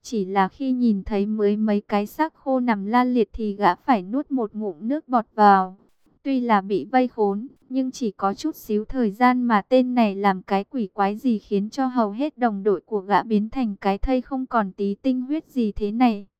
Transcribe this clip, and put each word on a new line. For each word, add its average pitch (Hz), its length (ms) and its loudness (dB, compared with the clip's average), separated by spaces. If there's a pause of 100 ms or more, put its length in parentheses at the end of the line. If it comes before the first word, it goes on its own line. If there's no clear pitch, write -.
Chỉ 208 240 -4
là 190 220 2
khi 262 240 -4
nhìn 233 320 2
thấy 202 220 0
mới 214 320 0
mấy 214 240 0
cái 208 240 -2
xác 311 280 -4
khô 262 260 -2
nằm 220 260 -2
la 240 180 2
liệt 247 300 0
thì 208 220 -6
gã 202 200 2
phải 214 280 0
nuốt 254 280 -6
một 247 220 -4
ngụm 208 260 -6
nước 262 280 -6
bọt 247 180 0 (100)
vào. 196 420 4 (460)
Tuy 269 160 -2
là 226 220 2
bị 190 240 -4
vây 254 220 2
khốn, 214 400 -2 (220)
nhưng 262 220 -2
chỉ 214 200 -4
có 196 220 -2
chút 311 220 -6
xíu 214 300 -4
thời 240 260 -2
gian 247 320 2
mà 220 180 2
tên 254 340 2
này 214 200 2
làm 196 260 0
cái 196 220 -2
quỷ 233 300 -6
quái 202 240 0
gì 233 220 0
khiến 202 300 -2
cho 262 180 -2
hầu 240 240 0
hết 262 260 -6
đồng 214 260 -2
đội 202 180 2
của 214 180 -6
gã 190 240 2
biến 220 260 0
thành 226 260 -4
cái 196 220 -2
thây 262 240 0
không 262 240 -6
còn 208 260 -2
tí 202 240 -4
tinh 254 260 -2
huyết 294 260 -6
gì 226 240 -2
thế 208 200 -4
này. 220 360 0 (120)